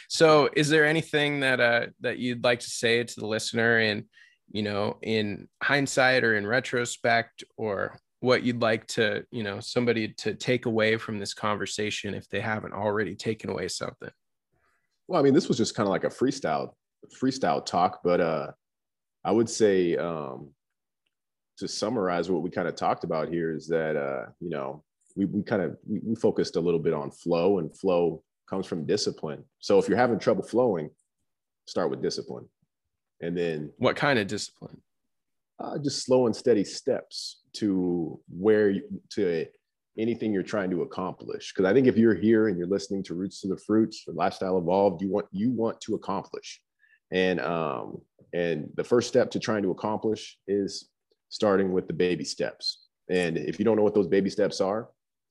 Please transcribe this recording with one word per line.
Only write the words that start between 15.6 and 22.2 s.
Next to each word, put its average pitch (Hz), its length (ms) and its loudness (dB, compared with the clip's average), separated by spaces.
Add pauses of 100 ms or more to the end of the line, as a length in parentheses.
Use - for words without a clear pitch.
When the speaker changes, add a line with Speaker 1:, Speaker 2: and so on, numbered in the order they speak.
Speaker 2:
kinda 104 140 2
like 85 140 0
a - 40 0
freestyle, 80 640 -2 (480)
freestyle 90 440 0
talk, 90 380 0
but, 87 180 4
uh, 78 320 0 (720)
I 87 80 0
would 113 180 4
say, 92 460 4
um, 71 580 -6 (1040)
to 92 100 -6
summarize 92 600 -2